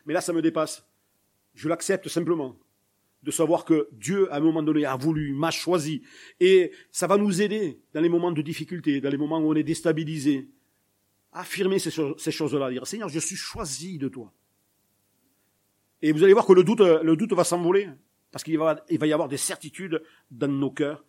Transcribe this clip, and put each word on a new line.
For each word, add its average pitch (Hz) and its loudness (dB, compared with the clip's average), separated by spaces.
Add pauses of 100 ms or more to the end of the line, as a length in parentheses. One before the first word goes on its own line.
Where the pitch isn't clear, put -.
mais 151 -4
là, 175 0
ça 175 -4
me 165 0
dépasse. 160 -4 (680)
Je 147 -8
l'accepte 170 -4
simplement, 156 -4 (680)
de 143 -8
savoir 165 0
que 151 2
Dieu, 180 -2
à 143 -6
un 143 -2
moment 160 2
donné, 151 0
a 131 -2
voulu, 147 -2
m'a 160 0
choisi. 156 -2 (360)
Et 180 6 (220)
ça 175 -4
va 196 4
nous 202 0
aider 202 -2 (120)
dans 151 -4
les 170 4
moments 170 0
de 156 -2
difficulté, 156 -4
dans 135 -2
les 139 -2
moments 151 -2
où 156 2
on 151 2
est 151 0
déstabilisé, 151 -2 (840)
à 175 -14
affirmer 190 -2
ces 165 -6
cho-, 143 -4
ces - -6
choses-là, 143 -4
à 127 -6
dire, « 127 -8
Seigneur, 208 -10
je 151 -8
suis 185 -8
choisi 165 -10
de 135 -4
toi. » 117 -14 (1700)
Et 156 2
vous 151 2
allez 196 10
voir 214 6
que 190 8
le 180 10
doute, 214 2
le 160 6
doute 196 -2
va 175 2
s'envoler, 180 0 (420)
parce - -16
qu'il 160 -2
va, 151 0
il 160 -2
va 147 0
y 156 2
avoir 151 0
des 139 -6
certitudes 160 -8 (280)
dans 139 -4
nos 139 -2
cœurs, 147 -6